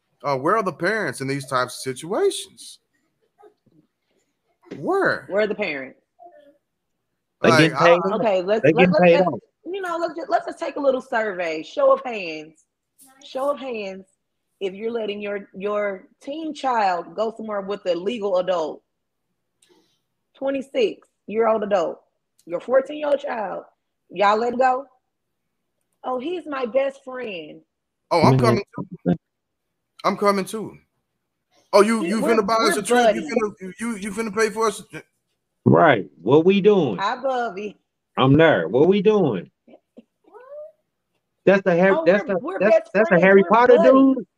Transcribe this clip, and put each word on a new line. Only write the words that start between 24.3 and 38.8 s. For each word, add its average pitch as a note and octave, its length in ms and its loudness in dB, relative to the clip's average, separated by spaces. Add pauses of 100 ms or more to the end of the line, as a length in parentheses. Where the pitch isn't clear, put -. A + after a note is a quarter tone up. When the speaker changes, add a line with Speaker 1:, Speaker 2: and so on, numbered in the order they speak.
Speaker 2:
let A#3+ 220 -2
go? C4 260 0 (1160)
"Oh, B3+ 160 -6
he's D#4+ 260 -8
my C4+ 220 -6
best C4+ 360 -2
friend." F#3 580 -14 (500)
Speaker 1:
Oh, E3+ 100 2
I'm C#3 120 6
Speaker 3:
Mm-hmm. C3 120 2
Speaker 1:
coming A2+ 180 2 (440)
too. - 80 2 (880)
I'm F#3+ 140 0
coming G3+ 280 0
too. F#3+ 320 -12 (960)
Oh, G3+ 80 6
you, A3 220 2
Speaker 2:
He, F3 60 -4
Speaker 1:
you G#3+ 120 -2
Speaker 2:
we're, A3+ 140 2
Speaker 1:
finna A3 100 0
buy A3+ 100 -2
us A3 200 2
Speaker 2:
we're - 60 -2
Speaker 1:
a - 20 -8
trip? A#3+ 320 4
You E4+ 60 -6
Speaker 2:
buddies. - 100 -8
Speaker 1:
finna, G3+ 480 -4
you, A#3 160 -6
you G3+ 160 -10
finna G#3 240 -8
pay A3 160 0
for A3 160 -2
us? G3+ 160 -8 (800)
Speaker 3:
Right. C3 420 4 (140)
What C#3 240 4
we G3 160 4
doing? F3 380 2
Speaker 2:
Hi, A3 220 -4
Bubby. A#3 560 -6 (400)
Speaker 3:
I'm C3 160 4
there. C#3+ 340 4
What B2 200 2